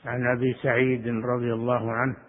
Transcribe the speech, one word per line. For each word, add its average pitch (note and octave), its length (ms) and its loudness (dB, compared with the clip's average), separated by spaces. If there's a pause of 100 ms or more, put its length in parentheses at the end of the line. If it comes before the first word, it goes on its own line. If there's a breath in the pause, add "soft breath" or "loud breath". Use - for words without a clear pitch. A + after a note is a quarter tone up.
عن B2 220 -2 (100)
أبي B2 180 2
سعيد B2 540 2
رضي A#2+ 440 -2
الله A2+ 400 0
عنه A#2 240 0 (120)